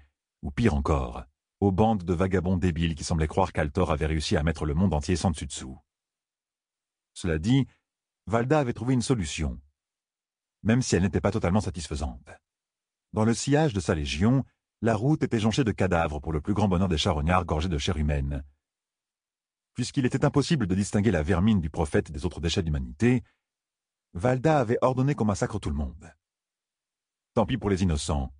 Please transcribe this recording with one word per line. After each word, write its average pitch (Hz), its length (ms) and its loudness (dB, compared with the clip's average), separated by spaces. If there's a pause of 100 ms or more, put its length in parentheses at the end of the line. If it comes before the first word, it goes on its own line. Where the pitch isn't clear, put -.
(440)
ou 71 80 -8
pire 113 240 2
encore, 67 480 -2 (380)
aux 98 100 4
bandes 107 320 2
de 90 100 -2
vagabonds 92 440 0
débiles 82 360 0
qui - 100 -10
semblaient 78 240 0
croire 92 260 0
qu'Altor 82 380 0
avait 78 140 0
réussi 78 320 -2
à 76 60 0
mettre 78 220 -2
le 73 100 -2
monde 90 180 2
entier 78 220 -2
sans 85 160 0
dessus 76 160 -8
dessous. 65 320 -14 (1300)
Cela 80 260 -2
dit, 123 280 2 (600)
Valda 120 320 2
avait 123 120 0
trouvé 123 220 -2
une 123 80 2
solution, 80 580 -2 (1000)
même 117 220 2
si - 120 0
elle 87 60 4
n'était 95 200 0
pas 104 100 2
totalement 101 280 0
satisfaisante. - 720 -6 (840)
Dans 107 120 2
le 117 80 4
sillage 143 400 2
de 101 60 -2
sa 90 160 0
légion, 78 500 0 (360)
la 110 140 2
route 139 280 0
était 117 160 0
jonchée 110 240 2
de 107 80 2
cadavres 85 480 0
pour 82 120 -6
le 76 100 -2
plus 104 120 -2
grand 101 140 2
bonheur 92 200 2
des 82 120 0
charognards 90 460 0
gorgés 82 220 -2
de 78 120 -2
chair 76 180 -4
humaine. 71 480 -2 (1300)
Puisqu'il 127 320 -2
était 120 180 0
impossible 143 440 2
de 90 80 0
distinguer 101 360 2
la 80 100 2
vermine 92 380 4
du 78 100 -2
prophète - 400 -2
des 71 160 -8
autres 87 140 -6
déchets 85 240 -2
d'humanité, 78 600 0 (880)
Valda 127 480 2
avait 113 200 0
ordonné 131 340 2
qu'on 110 100 0
massacre 104 340 -2
tout - 100 -6
le 71 60 -4
monde. - 380 -8 (1200)
Tant 110 120 2
pis 120 120 -2
pour 101 120 -2
les 95 140 2
innocents, 76 560 0